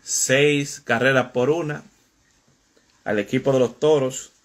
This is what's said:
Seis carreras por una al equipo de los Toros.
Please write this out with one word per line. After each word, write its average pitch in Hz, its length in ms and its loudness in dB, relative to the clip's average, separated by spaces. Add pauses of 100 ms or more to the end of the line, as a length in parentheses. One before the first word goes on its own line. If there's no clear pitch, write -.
Seis 143 760 0
carreras 123 520 0
por 123 180 0
una 156 340 -4 (1200)
al 104 160 -2
equipo 127 320 -2
de 131 80 2
los 120 220 0
Toros. 143 500 0 (120)